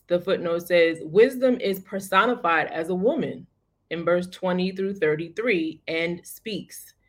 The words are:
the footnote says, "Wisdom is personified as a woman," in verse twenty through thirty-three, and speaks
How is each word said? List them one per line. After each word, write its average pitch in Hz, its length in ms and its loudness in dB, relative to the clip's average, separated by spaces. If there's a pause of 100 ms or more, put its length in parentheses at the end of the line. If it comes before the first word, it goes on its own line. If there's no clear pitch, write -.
the 175 120 2
footnote 175 480 -2
says, 165 340 4
"Wisdom 247 580 4
is 190 200 -2
personified 190 880 0
as 160 220 -6
a 185 60 0
woman," 185 520 -2 (420)
in 165 160 -6
verse 175 220 2
twenty 185 440 -2
through 190 240 -4
thirty-three, 165 920 -2
and 170 380 -4
speaks - 680 -12 (160)